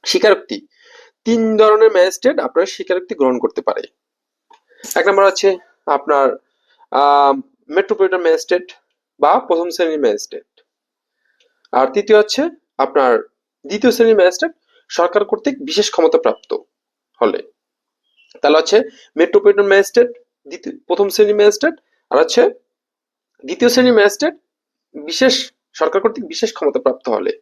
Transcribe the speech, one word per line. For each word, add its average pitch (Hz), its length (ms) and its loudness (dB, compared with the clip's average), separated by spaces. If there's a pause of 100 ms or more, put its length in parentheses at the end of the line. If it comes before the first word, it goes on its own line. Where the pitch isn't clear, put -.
স্বীকারোক্তি, 185 600 -2 (580)
তিন 220 320 0
ধরনের 214 340 4
ম্যাজিস্ট্রেট 196 480 0
আপনার - 260 -2
স্বীকারোক্তি 185 500 -6
গ্রহণ 131 240 0
করতে - 220 -4
পারে। - 200 -4 (1120)
এক 175 120 0
নম্বর 196 180 2
হচ্ছে 190 320 0 (280)
আপনার, 143 420 0 (640)
আহ, 143 420 2 (360)
মেট্রোপলিটন 185 520 -2
ম্যাজিস্ট্রেট 170 500 -2 (480)
বা 156 200 2
প্রথম 175 300 -4
শ্রেণীর 165 300 -4
ম্যাজিস্ট্রেট। 107 460 -4 (1300)
আর 135 220 2
তৃতীয় 208 260 2
হচ্ছে 262 300 -2 (280)
আপনার 127 420 2 (460)
দ্বিতীয় 208 260 0
শ্রেণীর 226 240 0
ম্যাজিস্ট্রেট, 185 360 0 (380)
সরকার 180 360 -2
কর্তৃক 262 400 -6
বিশেষ 208 260 -4
ক্ষমতাপ্রাপ্ত - 680 -2 (640)
হলে। - 300 -4 (920)
তাহলে 147 160 2
হচ্ছে 180 240 2 (360)
মেট্রোপলিটন 202 500 2
ম্যাজিস্ট্রেট, 196 400 2 (400)
দ্বিতীয়, - 300 -14 (100)
প্রথম 190 220 -2
শ্রেণীর 208 260 2
ম্যাজিস্ট্রেট, 208 400 0 (340)
আর 139 100 2
হচ্ছে 196 300 2 (960)
দ্বিতীয় 180 240 0
শ্রেণীর 247 240 2
ম্যাজিস্ট্রেট 208 420 0 (580)
বিশেষ, 165 580 -2 (220)
সরকার 165 280 -2
কর্তৃক 220 240 -4
বিশেষ 214 280 -6
ক্ষমতাপ্রাপ্ত 131 560 -4
হলে। 98 220 -2 (100)